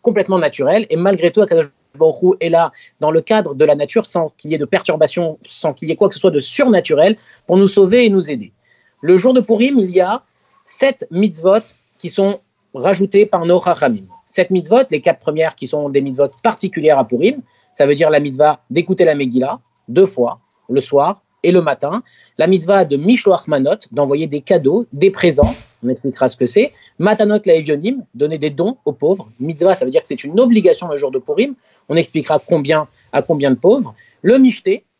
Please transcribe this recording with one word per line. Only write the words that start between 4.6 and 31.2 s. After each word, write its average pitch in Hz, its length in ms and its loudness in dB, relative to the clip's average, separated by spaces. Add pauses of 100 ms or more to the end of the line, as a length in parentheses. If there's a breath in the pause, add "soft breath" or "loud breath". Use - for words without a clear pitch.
perturbation, 156 800 -2
sans - 280 -8
qu'il 160 160 -10
y - 20 -4
ait 156 60 -4
quoi 202 100 2
que 196 60 -2
ce - 80 -12
soit 185 100 2
de 147 80 0
surnaturel 190 800 0 (300 soft breath)
pour 180 100 2
nous 196 100 4
sauver 202 380 4
et 214 40 4
nous 185 200 0
aider. 127 240 -10 (480)
Le 180 160 4
jour 254 160 2
de 254 80 4
Purim, 240 360 0
il 185 140 0
y 185 80 2
a 196 240 -2 (420)
sept - 460 -2
mitzvot 190 480 0 (380)
qui 170 120 -12
sont 196 300 -2 (340)
rajoutées 196 520 0
par 170 200 -4
nos 175 160 2
Chachamim. 123 440 -2 (200)
Sept 180 260 -2
mitzvot, 185 380 2
les 151 120 -4
quatre 165 180 0
premières 156 340 -4
qui 135 140 -14
sont 147 220 -4
des 139 100 0
mitzvot 139 320 -2 (100)
particulières 160 560 0
à 127 80 0
Purim, 185 360 -2 (320)
ça 147 120 2
veut 143 100 2
dire 156 140 2
la 147 120 2
mitzvah 147 480 0
d'écouter 175 340 0
la 156 120 4
Megillah 131 440 -2 (300)
deux 180 160 4
fois, 127 340 -4 (300)
le 131 100 0
soir 147 420 0 (220)
et 175 80 2
le 175 100 4
matin, 156 420 -4 (340 soft breath)
la 160 100 2
mitzvah 185 380 2
de 139 100 -2
Mishloach 185 520 0
Manot, 147 320 -2 (120)
d'envoyer 143 360 -2
des 143 140 -8
cadeaux, 175 520 0
des 170 160 2
présents, 143 460 0 (280)
on 123 60 -4
expliquera 131 400 -4
ce - 80 -8
que 127 80 -2
c'est, 208 260 0 (280 soft breath)
Matanot 208 440 2
Laevionim, 165 680 0
donner 151 240 -4
des 147 140 -4
dons 180 340 -4
aux 139 80 -2
pauvres, 180 340 -2 (120)
mitzvah, 160 340 0
ça - 100 -4
veut 131 80 -4
dire 151 120 0
que - 40 -20
c'est - 160 -10
une 160 160 -2
obligation 196 480 2
le 147 100 -6
jour 139 120 -4
de 131 80 -6
Purim, 208 380 -4 (340)